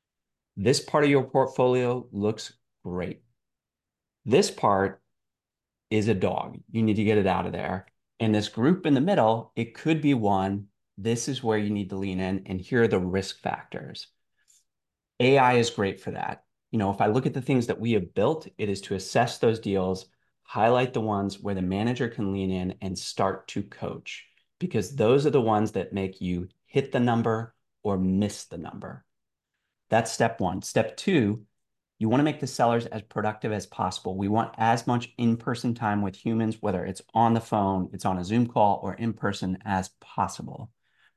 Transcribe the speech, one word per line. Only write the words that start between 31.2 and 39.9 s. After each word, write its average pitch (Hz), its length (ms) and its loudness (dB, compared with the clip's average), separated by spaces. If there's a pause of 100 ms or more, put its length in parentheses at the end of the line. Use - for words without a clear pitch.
you 113 100 0
wanna 127 140 4
make 147 160 0
the 139 80 -6
sellers 120 400 2
as 107 160 -8
productive 107 480 -4
as 101 140 -4
possible. 95 520 -6
We 98 100 -2
want 110 300 0
as 117 300 2
much 120 300 -2
in-person 117 580 0
time 104 260 0
with 98 140 -4
humans, 113 460 -2
whether 92 220 -2
it's 95 180 -8 (120)
on 117 200 4
the 113 80 2
phone, 98 520 0
it's 95 120 -8
on 92 120 0
a 90 60 -6
Zoom 113 240 2
call, 104 360 2
or 95 120 -6
in 113 180 -4
person 98 500 -4
as 95 260 -2 (120)